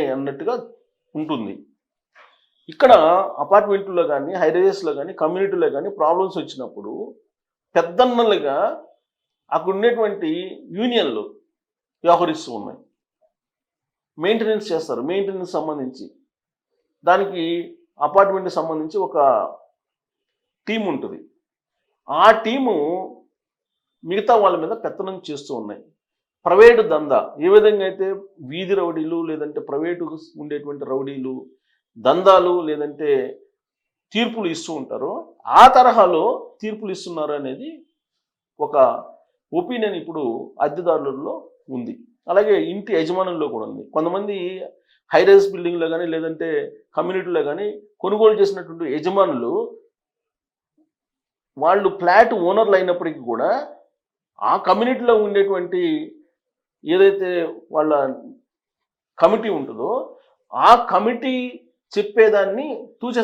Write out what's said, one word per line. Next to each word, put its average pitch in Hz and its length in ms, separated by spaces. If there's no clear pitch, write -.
అన్నట్టుగా 139 420
ఉంటుంది. 127 360
ఇక్కడ 262 180
అపార్ట్మెంట్లో 190 600
కానీ, 139 180
హై 160 160
రైజెస్లో 185 420
కానీ, 160 120
కమ్యూనిటీలో 180 520
కానీ 165 240
ప్రాబ్లమ్స్ 175 420
వచ్చినప్పుడు 117 520
పెద్దన్నలుగా 180 840
అక్కడ 165 240
ఉండేటువంటి 208 560
యూనియన్లు 175 460
వ్యవహరిస్తూ 165 460
ఉన్నాయి. 101 220
మెయింటెనెన్స్ 220 480
చేస్తారు, 139 280
మెయింటెనెన్స్ 190 460
సంబంధించి 143 460
దానికి 190 340
అపార్ట్మెంట్కి 190 520
సంబంధించి 160 460
ఒక 165 100
టీం 220 160
ఉంటుంది. - 260
ఆ 156 180
టీము 247 300
మిగతా 214 320
వాళ్ళ 185 200
మీద 175 120
పెత్తనం 190 320
చేస్తూ 143 320
ఉన్నాయి. 104 220
ప్రైవేట్ 220 360
దందా, 147 280
ఏ - 80
విధంగా 208 340
అయితే 185 180
వీధి 185 300
రౌడీలు 165 380
లేదంటే 151 300
ప్రైవేటు 165 360
ఉండేటువంటి 143 500
రౌడీలు 135 420
దందాలు 180 480
లేదంటే 147 420
తీర్పులు 220 420
ఇస్తూ 165 240
ఉంటారో 127 320
ఆ - 20
తరహాలో 208 460
తీర్పులు 214 360
ఇస్తున్నారు 151 420
అనేది 139 300
ఒక 147 100
ఒపీనియన్ 214 400
ఇప్పుడు 156 220
అద్దెదారులలో 151 680
ఉంది. 113 180
అలాగే 208 240
ఇంటి 202 260
యజమానుల్లో 170 560
కూడా 110 160
ఉంది. 107 120
కొంతమంది 190 420
హై 156 80
రైజ్ 196 240
బిల్డింగ్‌లో 170 400
కానీ 170 200
లేదంటే 160 340
కమ్యూనిటీలో 175 500
కానీ 190 180
కొనుగోలు 214 380
చేసినటువంటి 165 540
యజమానులు 160 560
వాళ్ళు 190 260
ఫ్లాట్ 190 340
ఓనర్లు 202 300
అయినప్పటికీ 175 520
కూడా 117 180
ఆ 113 120
కమ్యూనిటీలో 233 480
ఉండేటువంటి 190 540
ఏదైతే 196 360
వాళ్ళ 156 180
కమిటీ 202 280
ఉంటుందో 120 300
ఆ 220 40
కమిటీ 233 420
చెప్పేదాన్ని 214 720
తూచే 240 220